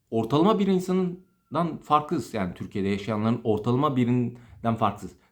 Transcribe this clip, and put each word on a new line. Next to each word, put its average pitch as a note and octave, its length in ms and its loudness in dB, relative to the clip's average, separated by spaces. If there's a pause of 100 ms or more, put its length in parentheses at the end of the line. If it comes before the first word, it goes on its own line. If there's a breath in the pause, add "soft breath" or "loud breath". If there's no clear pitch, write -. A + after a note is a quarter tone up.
(100)
ortalama D3+ 480 2
bir G3+ 80 2
insanından F3+ 1120 -2
farksız. D3+ 560 -2
Yani F#2 200 -2
Türkiye'de G2 340 -4
yaşayanların G#2+ 560 0
ortalama B2 520 2
birinden A#2+ 800 0
farksız. G2+ 400 -4 (160 soft breath)